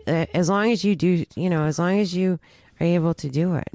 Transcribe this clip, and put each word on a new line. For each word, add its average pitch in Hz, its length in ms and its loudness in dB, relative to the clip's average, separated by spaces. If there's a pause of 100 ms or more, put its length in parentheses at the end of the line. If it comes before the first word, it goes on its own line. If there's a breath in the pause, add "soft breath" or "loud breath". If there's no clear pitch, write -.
uh, 160 280 0
as 165 140 2
long 202 240 2
as 196 120 -2
you 202 120 2
do, 170 280 2 (120)
you 185 120 -2
know, 160 160 0
as 151 140 -2
long 185 220 0
as 180 140 -2
you 185 260 0 (400 soft breath)
are 165 60 0
able 170 280 2
to - 140 -8
do 165 260 0
it, - 200 -4